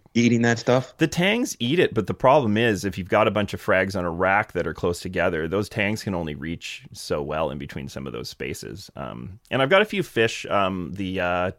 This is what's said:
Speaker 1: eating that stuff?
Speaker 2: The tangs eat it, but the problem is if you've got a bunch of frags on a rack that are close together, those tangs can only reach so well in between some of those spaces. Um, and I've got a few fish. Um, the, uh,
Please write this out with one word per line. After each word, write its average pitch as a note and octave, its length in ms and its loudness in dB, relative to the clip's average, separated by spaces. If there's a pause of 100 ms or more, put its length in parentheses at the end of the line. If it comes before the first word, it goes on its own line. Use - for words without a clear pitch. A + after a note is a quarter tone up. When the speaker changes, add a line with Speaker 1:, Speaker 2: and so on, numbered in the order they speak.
(160)
Speaker 1:
eating A#2 260 4
that A#2 160 4
stuff? B2+ 400 0
Speaker 2:
The D#3+ 100 2
tangs G#3+ 520 0
eat B2+ 180 0
it, D#3+ 160 2
but G#2+ 140 0
the F#2+ 80 -2
problem B2+ 420 4
is A2 260 2
if G2 140 -2
you've F#2 100 -8
got A2 200 4
a A2 40 2
bunch G2+ 220 -2
of F#2+ 100 -8
frags F#2+ 320 2
on F2+ 80 -2
a F2 60 -2
rack F#2 440 2
that E2+ 120 0
are D#2+ 80 -4
close F2 260 -2
together, F2 480 0
those G2 220 -2
tangs G#2+ 320 -2
can G2+ 140 -4
only D#2+ 180 -4
reach D#2+ 580 -10
so - 300 -4
well D2+ 300 -2
in C#2+ 80 -8
between C#2 280 -10
some C2+ 200 -10
of A#1+ 60 -12
those A#1+ 160 -8
spaces. - 640 -10
Um, B1 440 -12 (120)
and B2+ 100 0
I've C3+ 80 2
got G3 140 6
a - 20 2
few G3+ 160 -4
fish. - 460 0
Um, F#2+ 480 0
the, F#2 240 -4
uh, F2+ 400 0